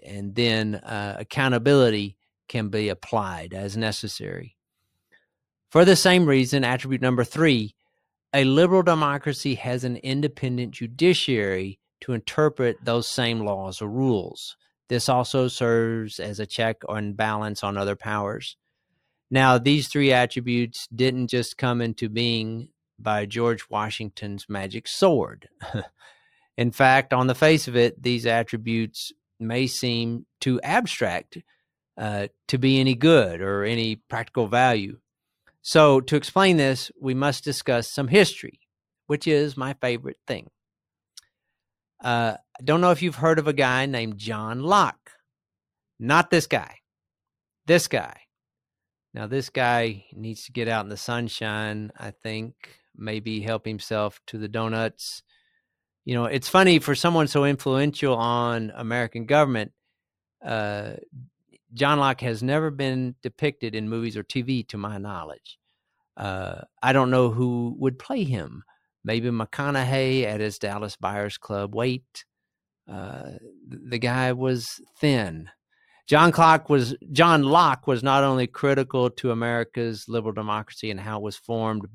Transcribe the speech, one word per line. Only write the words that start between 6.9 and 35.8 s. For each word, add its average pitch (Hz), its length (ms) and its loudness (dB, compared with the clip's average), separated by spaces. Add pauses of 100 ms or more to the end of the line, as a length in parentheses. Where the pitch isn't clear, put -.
number 123 220 2
three, 127 520 0 (580)
a 139 100 4
liberal 175 400 6
democracy 143 720 0
has 127 300 -4
an 123 100 -4
independent 135 760 -4
judiciary 113 1080 0 (220)
to - 100 -8
interpret 127 720 0
those 120 240 0
same 117 380 -2
laws 95 360 -6
or 107 60 -6
rules. 113 680 -2 (320)
This 120 180 -2
also 127 400 2
serves 113 720 -2
as 101 220 -8
a 104 40 -8 (120)
check 113 320 -2
and 104 260 -6
balance 107 480 -4
on 101 140 -4
other 101 180 -2
powers. 104 640 -6 (760)
Now, 131 260 6
these 139 300 2
three 139 240 2
attributes 123 840 0
didn't 127 360 0
just 123 280 -2
come 120 240 0
into 113 280 -4
being 113 580 -2 (320)
by 107 260 -2
George 117 440 -2
Washington's 104 800 -8
magic 98 400 -8
sword. 143 580 0 (260)
<laughs> 101 100 -6 (720)
In 120 160 0
fact, 131 420 4
on 127 120 2
the 127 80 0
face 156 340 4
of 123 80 -6
it, 120 280 2
these 120 240 -2
attributes 113 840 -2 (280)
may 117 260 -2
seem 117 640 -4 (120)
too 127 220 0
abstract, 151 800 -4 (580)
uh, 104 300 -4 (200)
to 135 120 0
be 135 200 4
any 131 140 4
good 117 480 4
or 101 220 -2
any 113 320 -2
practical 117 500 -4
value. 117 540 0 (640)
So, 147 380 8